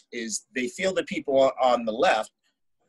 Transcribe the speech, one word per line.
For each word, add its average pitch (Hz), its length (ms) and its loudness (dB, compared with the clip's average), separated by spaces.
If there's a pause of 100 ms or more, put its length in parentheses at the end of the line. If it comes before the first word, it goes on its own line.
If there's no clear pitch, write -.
(120)
is 113 340 -8 (100)
they 127 120 -4
feel 185 260 -4
that 170 140 -4
people 135 520 2
on 120 260 2
the 110 60 -2
left 120 380 2 (600)